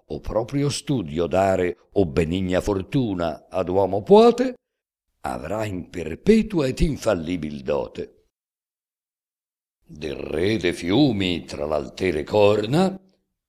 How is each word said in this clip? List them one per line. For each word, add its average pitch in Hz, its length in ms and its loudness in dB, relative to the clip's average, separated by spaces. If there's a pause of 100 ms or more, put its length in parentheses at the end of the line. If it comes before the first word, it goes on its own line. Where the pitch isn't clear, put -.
o 73 140 -8
proprio 139 500 -2
studio 85 560 -2
dare 92 680 0
o 98 120 4
benigna 87 560 0
fortuna 95 880 -2
ad 90 180 -2
uomo 95 360 0
puote, 233 500 6 (680)
avrà 78 440 -6
in 90 240 -8
perpetua 165 800 0
ed 131 120 -4
infallibil 87 840 -2
dote. - 640 -6 (1600)
Del 76 320 -10
re 76 420 -2
de 87 140 0
fiumi 95 720 0
tra 73 220 -8
l'altere 76 580 -2
corna, 107 720 2 (520)